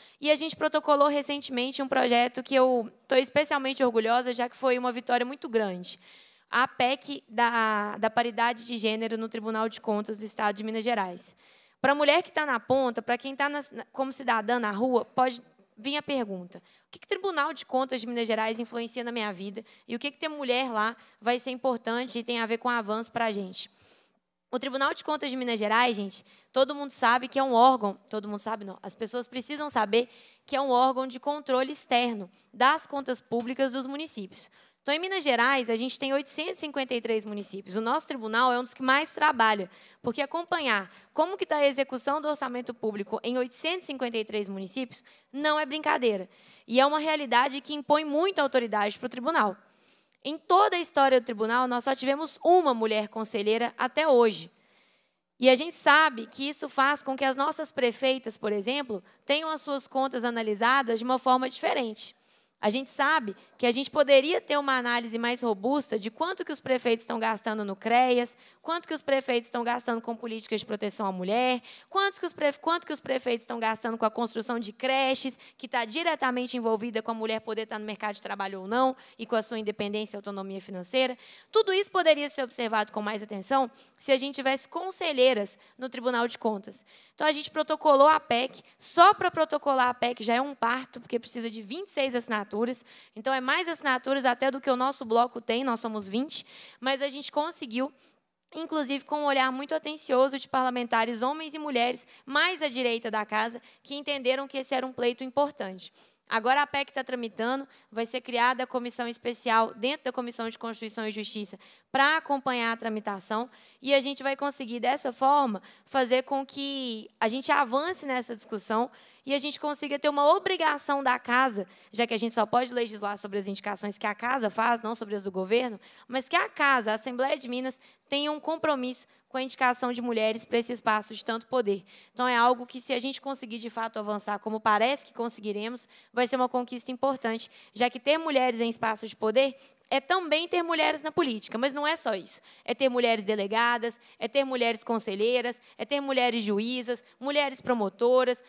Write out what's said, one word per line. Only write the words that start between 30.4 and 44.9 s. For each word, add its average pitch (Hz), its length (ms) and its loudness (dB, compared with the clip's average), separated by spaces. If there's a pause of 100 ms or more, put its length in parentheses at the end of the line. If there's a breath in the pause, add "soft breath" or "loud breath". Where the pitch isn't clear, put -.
que 277 100 -2
é 262 40 2
um 277 100 2
órgão 254 360 4
de 254 140 -10
controle 277 520 0
externo 240 560 0 (240 soft breath)
das 269 340 4
contas 262 340 -6
públicas 247 520 -2
dos 254 140 -4
municípios. 277 640 -10 (320 soft breath)
Então, 277 120 -2
em 320 60 0
Minas 370 240 -2
Gerais, 254 440 4
a 226 60 0
gente 240 240 -2
tem 269 160 -2
oitocentos 302 440 -4
e - 20 -6
cinquenta 269 340 -4
e 233 60 -2
três 220 240 -2
municípios. 196 500 -8
O 214 60 -2
nosso 254 260 0
tribunal 240 460 2
é 240 80 0
um - 20 -2
dos 247 100 -10
que - 120 -10
mais 277 280 2
trabalha, 220 560 2 (320 loud breath)
porque 247 220 -2
acompanhar 277 680 -2 (240 loud breath)
como 359 240 2
que 392 80 -6
tá 311 120 0
a 285 100 6
execução 277 540 0
do 294 80 -4
orçamento 247 440 -4
público 214 520 -4
em 247 120 -2
oitocentos 311 460 -2
e - 40 -6
cinquenta 254 300 -4
e 220 80 -2
três 214 240 -4
municípios 196 560 -8 (280 soft breath)